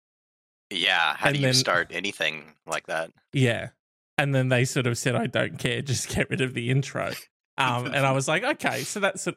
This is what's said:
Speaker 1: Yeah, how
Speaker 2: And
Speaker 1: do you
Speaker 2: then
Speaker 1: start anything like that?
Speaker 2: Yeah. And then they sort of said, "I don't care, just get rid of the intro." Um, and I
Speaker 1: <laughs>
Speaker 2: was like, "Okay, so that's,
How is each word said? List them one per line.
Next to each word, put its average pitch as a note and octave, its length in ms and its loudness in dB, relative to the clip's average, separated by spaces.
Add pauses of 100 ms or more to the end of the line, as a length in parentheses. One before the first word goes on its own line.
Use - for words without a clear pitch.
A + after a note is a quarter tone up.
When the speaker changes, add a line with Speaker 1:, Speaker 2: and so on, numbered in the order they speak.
(680)
Speaker 1:
Yeah, F2 460 4
how B2+ 120 2
Speaker 2:
And C#3+ 80 2
Speaker 1:
do C#3+ 40 0
you C#3 60 2
Speaker 2:
then B2+ 80 2
Speaker 1:
start F#2 360 2
anything D#2 640 -4 (120)
like D#2 200 -4
that? E2 240 -4 (220)
Speaker 2:
Yeah. A#2+ 380 2 (480)
And C#3+ 160 0
then C3 140 2
they B2 160 4
sort B2 220 0
of A#2+ 120 -2
said, B2+ 160 0
"I A3 120 0
don't - 320 -2
care, A#2+ 220 -2
just C3+ 280 -4
get - 200 -2
rid - 120 -2
of B2+ 140 -2
the A#2+ 160 -2
intro." C3 420 -2 (440)
Um, B2 300 0
and C3+ 200 0
I C3+ 60 4
Speaker 1:
<laughs> - 0 -
Speaker 2:
was C3+ 160 0
like, E3 160 2
"Okay, C#3+ 380 -2
so E3 180 -6
that's, F#3+ 260 -2 (100)